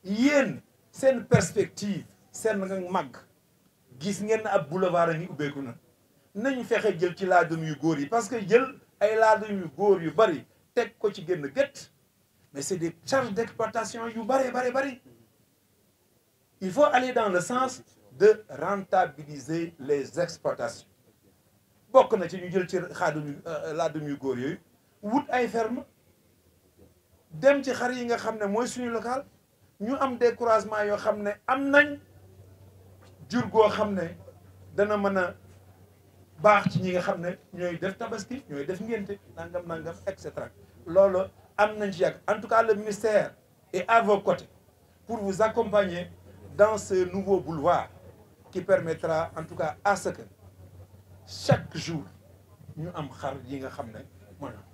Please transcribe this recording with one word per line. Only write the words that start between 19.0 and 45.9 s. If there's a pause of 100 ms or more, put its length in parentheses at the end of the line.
les
exploitations. (1040)
Bokk
na
ci
ñu
jël
ci (160)
xaadum
yu, (100)
euh,
laadum
yu
góor
yooyu, (420)
wut
ay
ferme, (1500)
dem
ci
xar
yi
nga
xam
ne
mooy
suñu
local, (540)
ñu
am
des
croisements
yoo
xam
ne (160)
am
nañ (1300)
jur
goo
xam
ne (580)
dana
mën
a (1040)
baax
ci
ñi
nga
xam
ne (160)
ñooy
def
tabaski,
ñooy
def
ngénte, (180)
nangam,
nangam, (120)
et
cetera. (360)
Loolu (380)
am
nañ
ci
yàgg. (100)
En
tout
cas,
le
ministère (360)
est
à
vos
côtés (580)
pour
vous
accompagner (480)